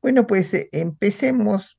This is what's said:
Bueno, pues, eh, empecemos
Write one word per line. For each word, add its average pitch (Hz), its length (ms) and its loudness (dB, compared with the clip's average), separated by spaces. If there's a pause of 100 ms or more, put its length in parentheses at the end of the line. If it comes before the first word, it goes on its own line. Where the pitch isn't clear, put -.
Bueno, 254 240 2
pues, 190 280 0
eh, - 180 -4
empecemos 202 1080 -2